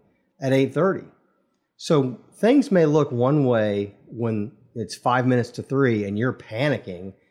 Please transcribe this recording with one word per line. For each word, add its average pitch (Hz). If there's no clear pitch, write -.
at 135
eight 135
thirty. 170
So 131
things 247
may 170
look 147
one 131
way 107
when 113
it's 110
five 123
minutes 123
to -
three 120
and 101
you're 123
panicking 104